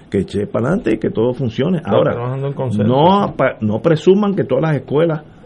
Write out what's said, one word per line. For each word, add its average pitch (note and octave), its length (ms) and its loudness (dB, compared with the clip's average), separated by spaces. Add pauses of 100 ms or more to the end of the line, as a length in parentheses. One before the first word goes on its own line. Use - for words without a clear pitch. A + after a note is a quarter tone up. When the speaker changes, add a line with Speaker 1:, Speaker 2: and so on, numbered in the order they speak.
(100)
Speaker 1:
que G2 100 0
eche G2 260 -4
para A2+ 220 -2
adelante F#3+ 260 0
y - 40 -2
que - 120 -2
todo A2+ 220 0
funcione. C3+ 460 -2
Speaker 2:
Está - 120 -6
Speaker 1:
Ahora, A2 220 2
Speaker 2:
trabajando C3 360 -6
en C#3+ 40 -6
consenso. G#2+ 340 -2
Speaker 1:
no E3 360 4
apa-, - 380 -2
no G#2+ 200 0
presuman F#3+ 540 2
que D3 100 -2
todas B2+ 180 0
las D#3 140 0
escuelas D3+ 460 -2 (240)